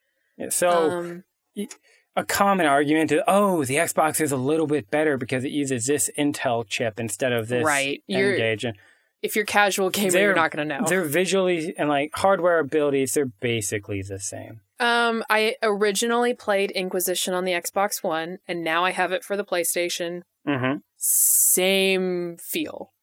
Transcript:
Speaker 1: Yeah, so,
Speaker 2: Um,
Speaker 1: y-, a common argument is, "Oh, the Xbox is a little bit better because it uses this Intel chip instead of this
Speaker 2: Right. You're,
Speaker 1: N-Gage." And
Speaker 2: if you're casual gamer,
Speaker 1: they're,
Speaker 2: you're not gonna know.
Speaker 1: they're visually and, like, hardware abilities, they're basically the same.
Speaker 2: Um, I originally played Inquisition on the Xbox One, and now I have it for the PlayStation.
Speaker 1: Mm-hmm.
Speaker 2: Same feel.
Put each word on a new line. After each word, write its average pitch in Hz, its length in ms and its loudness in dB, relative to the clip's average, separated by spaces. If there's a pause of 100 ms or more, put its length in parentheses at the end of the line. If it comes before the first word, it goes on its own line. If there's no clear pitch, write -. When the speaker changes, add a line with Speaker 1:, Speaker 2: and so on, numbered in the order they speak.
(380)
Speaker 1:
Yeah, - 120 -8
so, 175 200 2 (200)
Speaker 2:
Um, 175 340 -6 (320)
Speaker 1:
y-, 208 120 -6 (480)
a 190 100 0
common 196 400 2
argument 147 460 4
is, 156 160 2
"Oh, 190 360 4
the 131 120 -2
Xbox 160 440 0
is 151 120 2
a 139 60 0
little 151 300 0
bit 143 240 -2
better 151 260 0
because 123 280 -4
it 147 60 -4
uses 135 340 -2
this 143 320 0
Intel 135 500 -2
chip 117 320 -4
instead 120 320 -2
of 113 160 -2
this 123 160 0
Speaker 2:
Right. 143 440 0
You're, 131 260 0
Speaker 1:
N-Gage." 113 320 -2
And 110 120 -4 (440)
Speaker 2:
if 214 140 -4
you're 208 100 -2
casual 202 460 2
gamer, 196 200 0
Speaker 1:
they're, 180 160 4
Speaker 2:
you're 196 80 4
not 160 160 2
gonna 151 140 -4
know. 147 220 -4
Speaker 1:
they're 180 180 2
visually 180 720 0
and, 151 120 0
like, 147 260 2
hardware 180 440 4
abilities, 139 540 2
they're 147 140 2
basically 110 760 -4
the 98 180 -10
same. 110 420 -12 (180)
Speaker 2:
Um, 233 500 0
I 214 320 2
originally 226 720 0
played 196 380 0
Inquisition 185 640 -2
on 180 100 -2
the 185 60 -2
Xbox 196 520 -2
One, 165 440 -4
and 175 160 -6
now 165 200 2
I 185 80 2
have 180 200 0
it - 120 -4
for 202 140 -4
the 202 80 -4
PlayStation. 175 800 -2 (240)
Speaker 1:
Mm-hmm. 135 300 0 (200)
Speaker 2:
Same 185 1400 2
feel. - 540 -8 (120)